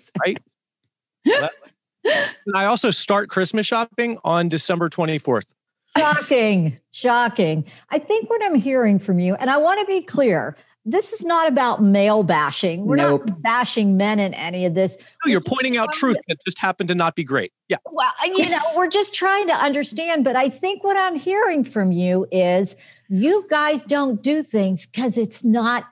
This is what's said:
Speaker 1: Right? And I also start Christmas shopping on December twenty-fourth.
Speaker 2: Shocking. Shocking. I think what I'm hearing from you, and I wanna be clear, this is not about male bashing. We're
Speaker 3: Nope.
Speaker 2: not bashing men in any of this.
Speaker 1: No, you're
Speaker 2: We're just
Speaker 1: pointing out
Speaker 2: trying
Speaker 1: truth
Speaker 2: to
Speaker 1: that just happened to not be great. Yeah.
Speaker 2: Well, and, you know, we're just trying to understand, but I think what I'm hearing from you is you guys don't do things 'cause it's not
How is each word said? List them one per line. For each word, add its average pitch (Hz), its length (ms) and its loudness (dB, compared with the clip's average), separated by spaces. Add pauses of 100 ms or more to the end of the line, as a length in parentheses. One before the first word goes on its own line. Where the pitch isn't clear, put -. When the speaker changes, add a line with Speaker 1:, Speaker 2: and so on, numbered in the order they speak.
(200)
Speaker 1:
Right? 180 180 -2 (1700)
And 554 520 -2
I 196 100 0
also 226 240 2
start 202 400 0
Christmas 196 360 0
shopping 233 580 -2
on 170 240 2
December 170 400 -2
twenty-fourth. 147 640 -2 (420)
Speaker 2:
Shocking. 233 840 2 (120)
Shocking. 233 760 0 (260)
I 294 80 0
think 427 300 -2
what 453 160 -2
I'm 359 120 0
hearing 226 420 2
from 185 220 -2
you, 180 160 0
and - 140 -2
I 277 80 2
wanna 381 260 2
be 381 180 -2
clear, 160 540 0 (280)
this 359 280 -2
is 427 120 -8
not 330 240 2
about 247 340 2
male 202 420 4
bashing. 165 600 0
We're 151 100 2
Speaker 3:
Nope. 285 300 2
Speaker 2:
not 170 160 -6
bashing 226 540 2
men 208 220 2
in 196 160 -2
any 175 320 -6
of 165 80 0
this. 190 220 0 (280)
Speaker 1:
No, 294 60 0
you're 196 80 4
Speaker 2:
We're - 60 -6
just - 100 -10
Speaker 1:
pointing 254 220 0
out 240 160 0
Speaker 2:
trying - 60 -4 (160)
Speaker 1:
truth - 20 -2
Speaker 2:
to - 120 -6
Speaker 1:
that 160 160 -6
just 185 140 -8
happened 185 300 -2
to 180 60 0
not 165 200 0
be 151 100 -4
great. 127 280 -4 (160)
Yeah. 185 80 -2 (100)
Speaker 2:
Well, 277 260 -2 (120)
and, 370 120 -2
you 349 140 0
know, 320 100 0 (140)
we're 359 140 0
just 392 260 -2
trying 392 320 0
to 330 80 0
understand, 294 720 -2
but 247 100 0
I 262 140 2
think 381 340 -6
what 392 140 2
I'm 370 180 0
hearing 359 480 0
from 190 300 0
you 180 400 0
is 185 420 2 (340)
you 320 400 2
guys 302 340 0
don't 269 400 -2
do 302 200 0
things 190 440 -2
'cause 233 300 -4
it's 220 280 -4
not 233 480 0